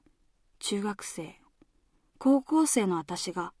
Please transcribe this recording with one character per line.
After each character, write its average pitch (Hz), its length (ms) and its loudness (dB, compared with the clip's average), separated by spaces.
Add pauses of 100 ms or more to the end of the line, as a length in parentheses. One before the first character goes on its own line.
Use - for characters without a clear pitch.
(600)
中 202 240 -2
学 208 200 -6
生、 - 320 -12 (840)
高 269 240 4
校 311 240 4
生 226 180 2
の 180 120 2
私 165 360 -6
が 175 260 -6